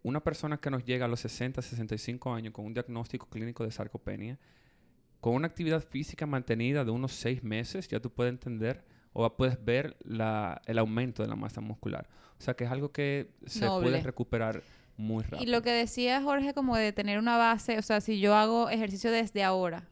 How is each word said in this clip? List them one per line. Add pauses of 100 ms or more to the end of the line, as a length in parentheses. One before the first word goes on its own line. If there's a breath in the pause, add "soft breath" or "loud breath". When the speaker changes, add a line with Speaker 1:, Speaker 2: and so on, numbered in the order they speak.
Speaker 1:
una
persona
que
nos
llega
a
los
sesenta,
sesenta
y
cinco
años
con
un
diagnóstico
clínico
de
sarcopenia, (840 soft breath)
con
una
actividad
física
mantenida
de
unos
seis
meses,
ya
tú
puedes
entender (280 soft breath)
o
puedes
ver
la,
el
aumento
de
la
masa
muscular. (300 loud breath)
O
sea,
que
es
algo
que (140)
se
Speaker 2:
Noble.
Speaker 1:
puede
recuperar (340 loud breath)
muy
Speaker 2:
Y
Speaker 1:
rápido.
Speaker 2:
lo
que
decía
Jorge,
como
de
tener
una
base,
o
sea,
si
yo
hago
ejercicio
desde
ahora,